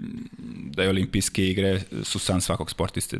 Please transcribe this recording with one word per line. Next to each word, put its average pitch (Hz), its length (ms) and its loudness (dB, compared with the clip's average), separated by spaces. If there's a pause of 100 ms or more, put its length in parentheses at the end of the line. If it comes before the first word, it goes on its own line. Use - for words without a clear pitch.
(680)
da 71 160 -2
je 95 60 4
olimpijske 95 560 2
igre 95 360 4 (220)
su - 160 -4
san 92 220 2
svakog 85 300 0
sportiste, - 500 -2